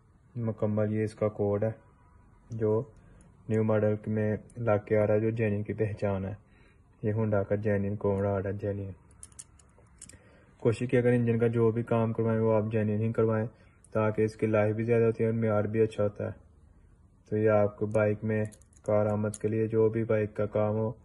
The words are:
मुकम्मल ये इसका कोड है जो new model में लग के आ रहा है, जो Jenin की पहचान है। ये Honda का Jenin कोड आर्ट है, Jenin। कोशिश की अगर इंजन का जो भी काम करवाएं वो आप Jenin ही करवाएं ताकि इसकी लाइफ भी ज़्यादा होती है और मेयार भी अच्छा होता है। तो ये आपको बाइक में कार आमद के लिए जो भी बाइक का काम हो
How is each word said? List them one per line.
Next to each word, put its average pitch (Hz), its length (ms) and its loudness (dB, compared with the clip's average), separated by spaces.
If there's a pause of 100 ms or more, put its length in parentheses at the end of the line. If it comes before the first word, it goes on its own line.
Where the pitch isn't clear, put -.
(360)
मुकम्मल 107 580 -2
ये 110 120 0
इसका 107 240 -2
कोड 101 340 0
है 113 120 -2 (760)
जो 110 380 0 (580)
new 110 140 2
model 107 340 2 (100)
में 107 300 -2 (220)
लग 107 260 0
के 110 100 0
आ 107 80 4
रहा 104 100 2
है, 107 80 2
जो 110 100 0
Jenin 107 320 -2
की 104 120 -6
पहचान 101 500 -4
है। 98 120 -10 (640)
ये 107 120 -2
Honda 104 320 0
का 104 120 -2
Jenin 101 400 -2
कोड 101 280 -2
आर्ट 98 200 -2
है, 98 120 -6
Jenin। 98 360 -6 (1700)
कोशिश 123 280 -2
की 127 80 2
अगर 120 160 4
इंजन 117 260 2
का 117 100 2
जो 117 220 2
भी 117 140 -2
काम 113 280 0
करवाएं 113 260 0
वो 113 120 2
आप 107 200 0
Jenin 107 300 0
ही 113 120 0
करवाएं 110 320 0 (480)
ताकि 107 300 0
इसकी 110 240 -2
लाइफ 107 280 2
भी 113 100 -2
ज़्यादा 117 200 4
होती 113 180 0
है 113 60 2
और 113 60 -2
मेयार 107 320 0
भी 110 120 0
अच्छा 110 240 2
होता 104 220 -2
है। 98 100 -8 (960)
तो 107 60 0
ये 110 120 4
आपको 104 400 2
बाइक 107 340 2
में 107 220 0 (400)
कार 107 220 2
आमद 107 300 -2
के 107 100 -2
लिए 110 200 0
जो 110 220 4
भी 113 160 -2
बाइक 107 300 0
का 104 120 -2
काम 107 280 0
हो 110 300 -4